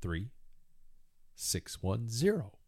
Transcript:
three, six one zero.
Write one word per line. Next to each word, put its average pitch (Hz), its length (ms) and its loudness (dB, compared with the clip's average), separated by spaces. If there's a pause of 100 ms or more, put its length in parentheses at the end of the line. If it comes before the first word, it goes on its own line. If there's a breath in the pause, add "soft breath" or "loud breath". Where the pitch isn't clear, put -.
three, 87 300 -2 (1040)
six - 480 -2
one 104 260 2
zero. 135 440 2 (140)